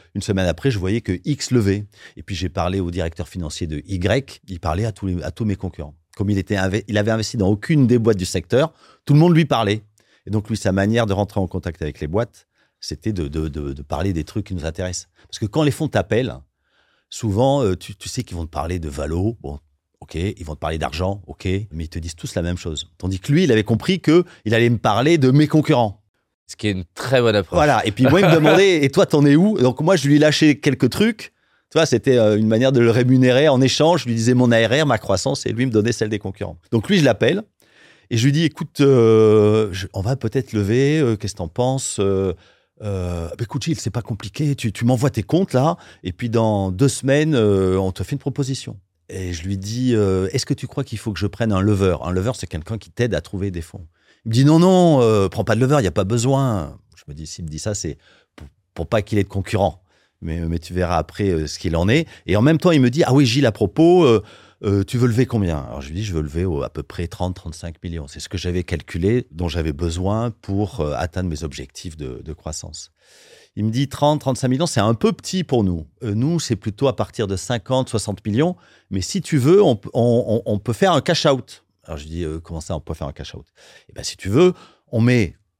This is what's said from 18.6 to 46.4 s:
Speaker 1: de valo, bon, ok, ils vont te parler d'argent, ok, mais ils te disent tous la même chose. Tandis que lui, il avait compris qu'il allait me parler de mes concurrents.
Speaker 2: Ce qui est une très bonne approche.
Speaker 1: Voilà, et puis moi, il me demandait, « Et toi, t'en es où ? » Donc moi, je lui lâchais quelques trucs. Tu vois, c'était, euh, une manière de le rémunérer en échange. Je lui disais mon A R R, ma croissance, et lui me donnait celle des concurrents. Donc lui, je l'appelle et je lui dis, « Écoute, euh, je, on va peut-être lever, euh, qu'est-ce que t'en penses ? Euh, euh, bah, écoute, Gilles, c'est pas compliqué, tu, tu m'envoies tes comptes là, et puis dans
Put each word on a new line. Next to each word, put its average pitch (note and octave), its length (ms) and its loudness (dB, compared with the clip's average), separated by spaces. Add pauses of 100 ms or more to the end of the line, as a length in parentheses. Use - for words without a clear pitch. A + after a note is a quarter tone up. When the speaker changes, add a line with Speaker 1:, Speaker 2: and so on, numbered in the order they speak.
Speaker 1:
de D#2+ 100 -8
valo, D#2+ 500 -4
bon, C#2+ 200 -12 (400)
ok, - 160 -16
ils F#2 280 -6
vont D#2 120 -10
te - 40 -14
parler D#2+ 200 -6
d'argent, F2+ 480 -6
ok, - 180 -14 (260)
mais D#2+ 120 -10
ils D#2+ 60 -10
te F2 100 -12
disent D#2+ 160 -10
tous - 180 -12
la F2+ 80 -4
même F2 160 -4
chose. D#2 400 -10
Tandis F#2 220 -6
que - 120 -6
lui, E3+ 120 2
il C#3+ 80 2
avait G#2+ 120 4
compris D#3 380 -2
qu'il E3+ 220 4 (300)
allait A#2 180 4
me A2+ 80 0
parler B2+ 400 2
de C3 100 4
mes D3 180 4
concurrents. C3+ 560 2 (440)
Speaker 2:
Ce - 80 -18
qui - 120 -4
est G#2 40 2
une F#2 140 -4 (100)
très B2+ 260 0
bonne A2+ 140 4
approche. G2+ 220 0
Speaker 1:
Voilà, C#3 280 4
et A2 60 0
puis B2 140 2
moi, D3 140 6
il G3+ 60 6
me E3 80 6
demandait, « E3 500 6
Et C3+ 60 4
toi, F#3 160 4
t'en D3 200 4
es C#3+ 100 6
où ? » G3+ 240 4
Donc B2+ 220 2
moi, F#3 140 4
je C#3 120 0
lui D3 100 6
lâchais D3+ 420 4
quelques C3 300 2
trucs. G#3+ 420 -2 (380)
Tu D3+ 100 0
vois, D#3+ 80 4
c'était, B2 300 2
euh, G#2+ 200 4
une A2 100 2
manière A#2 240 2
de A#2+ 80 4
le A#2+ 120 6
rémunérer B2+ 560 4
en C3 120 4
échange. D3 440 4
Je A#2+ 40 -10
lui A#2 60 -2
disais A2+ 220 2
mon B2 160 4
A A2+ 160 4
R C#3 160 2
R, - 20 0
ma A#2+ 140 0
croissance, - 480 -4
et - 60 -4
lui A#2+ 120 -2
me C3 60 -2
donnait G#2+ 200 2
celle A2 180 -4
des G#2 100 -4
concurrents. F#2 400 -10 (120)
Donc A2+ 160 0
lui, G3 120 2
je D3 60 4
l'appelle B2+ 360 2 (680)
et A#2+ 60 0
je A2+ 80 2
lui C#3+ 60 4
dis, « D#3 120 2
Écoute, - 380 -4
euh, A2 880 6
je, F#2 220 -8
on G2+ 80 -4
va A#2+ 140 -2
peut-être B2 380 -4
lever, B2 460 0
euh, A#2 160 0
qu'est-ce G2+ 180 -8
que - 40 -18
t'en E2+ 100 -6
penses ? B2 520 -4
Euh, G2 340 0 (500)
euh, F2 460 -6
bah, - 100 -14
écoute, A#2 240 -8
Gilles, D#3+ 160 -4
c'est - 100 -8
pas A#2 140 -6
compliqué, C3+ 520 -6
tu, A2+ 160 -4
tu - 140 -4
m'envoies B2+ 240 2
tes G#2+ 140 -4
comptes F#3 300 0
là, D3+ 240 2 (260)
et F2+ 80 -6
puis A#2+ 180 -8
dans G#2+ 400 2